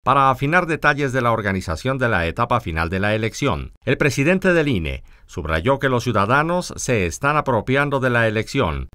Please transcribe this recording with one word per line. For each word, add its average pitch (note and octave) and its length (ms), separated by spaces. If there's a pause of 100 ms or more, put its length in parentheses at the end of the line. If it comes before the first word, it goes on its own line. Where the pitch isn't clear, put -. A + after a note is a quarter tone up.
para C3+ 240
afinar D3+ 360
detalles D3 460
de C3 100
la A#2+ 120
organización G2 640
de B2+ 100
la F2 200
etapa A2+ 340
final E2 260
de F#2 140
la G#2 120
elección, A2 600 (100)
el C3+ 140
presidente E3+ 560
del D#3 160
ine D#2 340 (220)
subrayó E2+ 540
que C#3 100
los B2 160
ciudadanos C#3 720
se G#2 300
están C#3+ 280
apropiando C#3 640
de B2+ 120
la A#2 140
elección, G#2 680